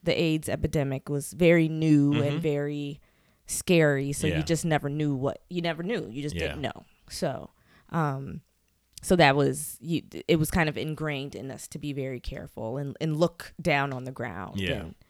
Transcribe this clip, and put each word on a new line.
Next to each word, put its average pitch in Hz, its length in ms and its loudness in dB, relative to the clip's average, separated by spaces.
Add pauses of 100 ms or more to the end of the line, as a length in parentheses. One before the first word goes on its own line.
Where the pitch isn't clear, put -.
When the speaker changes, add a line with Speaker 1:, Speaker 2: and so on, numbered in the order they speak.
Speaker 1:
the 160 160 2
aids 160 300 0
epidemic 143 600 -2
was 143 240 -4
very 165 340 6
new 151 460 4
and - 100 2
Speaker 2:
Mm-hmm. 143 160 0
Speaker 1:
very 147 600 -4 (480)
scary. 147 680 4
So 156 140 -2
Speaker 2:
Yeah. 156 100 0
Speaker 1:
you 156 60 0
just 160 200 0
never 147 260 0
knew 147 260 0
what, 135 340 -4
you 180 120 -4
never 165 200 -4
knew. 175 280 -4
You 127 120 -10
just 147 140 -6
didn't 151 280 -4
Speaker 2:
Yeah. 127 60 -4
Speaker 1:
know. - 160 -14 (240)
So, - 400 -6 (400)
um, 139 520 -4 (600)
so - 140 4
that 143 200 8
was, 143 460 0
you, 160 220 -2 (240)
it 165 80 6
was 160 160 2
kind 156 180 2
of - 80 -6
ingrained 143 560 -6
in 131 160 -10
us - 200 -14
to 156 100 -12
be 147 140 -8
very 131 260 -6
careful - 580 -10
and, 143 240 -6
and 151 160 -2
look - 420 0
down 143 320 2
on 127 120 -8
the 131 80 -10
ground 98 480 -8
Speaker 2:
Yeah. 87 140 0
Speaker 1:
and, 80 220 -8 (140)